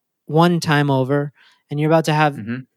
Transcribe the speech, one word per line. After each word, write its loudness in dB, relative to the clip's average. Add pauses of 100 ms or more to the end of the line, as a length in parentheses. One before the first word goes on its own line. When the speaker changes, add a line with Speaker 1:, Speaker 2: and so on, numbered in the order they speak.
(260)
Speaker 1:
one 2
time 0
over, -2 (380)
and -6
you're 0
about 2
to 0
have 0
Speaker 2:
Mm-hmm. -10 (160)